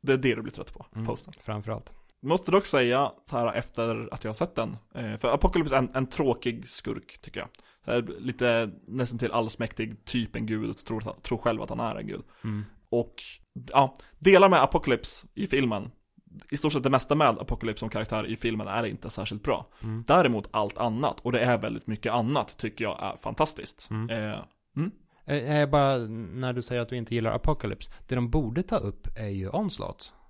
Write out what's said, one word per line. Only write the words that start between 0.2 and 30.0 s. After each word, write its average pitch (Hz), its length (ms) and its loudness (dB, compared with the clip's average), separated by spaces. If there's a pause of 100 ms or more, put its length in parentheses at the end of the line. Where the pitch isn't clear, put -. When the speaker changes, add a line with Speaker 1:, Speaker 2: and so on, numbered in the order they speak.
Speaker 1:
du 113 60 -6
blir 104 120 -8
trött - 200 -12
på, - 120 -16 (100)
Speaker 2:
Mm, 110 120 -4
Speaker 1:
postern. - 320 -6
Speaker 2:
framförallt. 107 540 -8 (280)
Speaker 1:
Måste 160 300 2
dock 196 140 6
säga 127 460 4 (180)
så 135 80 -4
här 117 160 0
efter 113 600 -4
att 117 100 -10
jag 110 60 -4
har 107 60 -6
sett 175 200 -4
den, 110 220 -4 (180)
eh, 110 220 -6
för 120 160 0
Apocalypse 156 420 4
är 131 40 8
en, 127 140 2
en 131 140 0
tråkig 123 640 0
skurk, - 520 -8
tycker - 180 -12
jag. 92 100 -10 (360)
Så - 60 -4
här, 120 100 2 (180)
lite 120 520 0 (160)
nästan 117 320 -4
till 117 120 -2
allsmäktig, 113 720 -4
typ 117 300 -2
en 113 100 -4
gud, 110 240 -2
och 107 80 -8
tror, 110 440 -8
tror - 160 -2
själv 113 240 0
att - 80 -8
han 113 100 -6
är 113 160 -2
en 107 120 -8
gud. 98 160 -10 (200)
Speaker 2:
Mm. 107 220 -4 (240)
Speaker 1:
Och, 120 240 0 (580)
ja, 135 240 4 (240)
delar 190 300 10
med 160 140 8
Apocalypse - 720 2
i - 140 -4
filmen, 120 440 0 (600)
i 139 60 -4
stort 147 160 2
sett 135 100 0
det 135 60 4
mesta 135 260 4
med 151 120 6 (120)
Apocalypse - 400 -4
som 110 100 -4
karaktär 107 380 -4
i 110 80 -4
filmen 110 320 -4
är 110 180 -2
inte - 240 -8
särskilt 101 340 -8
bra. 110 240 -2 (160)
Speaker 2:
Mm. 113 240 -6
Speaker 1:
Däremot 135 440 4
allt 104 260 0
annat, 117 420 0
och 123 120 -4
det 120 80 2
är 120 180 4
väldigt 113 300 -4
mycket 110 260 -4
annat, 120 440 0
tycker 110 280 -6
jag - 180 -4
är 98 140 -6
fantastiskt. - 760 -4
Speaker 2:
Mm. 113 180 -4
Speaker 1:
Eh, 107 300 -4 (380)
mm. 170 140 -2 (400)
Speaker 2:
Eh, 147 300 0
eh, 143 80 2
bara 139 280 4
när 113 560 -4
du 120 80 -4
säger 120 200 -4
att 113 80 -4
du 127 80 -6
inte 120 180 -4
gillar 113 200 2
Apocalypse, - 560 -2 (160)
det 131 80 -2
de 120 140 0
borde 139 340 0
ta 190 140 -2
upp - 300 -4 (100)
är 110 120 -6
ju 95 200 -4
Onslaught. - 640 -4 (160)